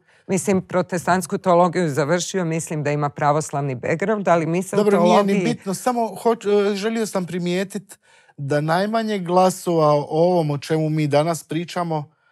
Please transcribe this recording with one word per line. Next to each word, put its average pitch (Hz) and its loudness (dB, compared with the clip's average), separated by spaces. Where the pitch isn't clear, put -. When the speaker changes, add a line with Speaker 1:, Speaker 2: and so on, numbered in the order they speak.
Speaker 1:
Mislim, 190 0
protestantsku 180 -2
teologiju 175 2
završio, 165 -2
mislim 160 -4
da 147 -2
ima 147 -2
pravoslavni 143 -2
background, 196 -2
ali 170 4
mi 170 -2
se 202 -8
u - -2
Speaker 2:
Dobro, 202 4
nije 208 6
ni 202 0
Speaker 1:
teologiji 196 2
Speaker 2:
bitno, 208 -4
samo 240 -2
hoć-, 233 0
e, 202 0
želio 226 -2
sam 185 -4
primijetit 180 -4
da 147 -2
najmanje 208 0
glasova 180 2
o 147 0
ovom 165 2
o 143 -2
čemu 156 -2
mi 156 0
danas 151 2
pričamo 160 -6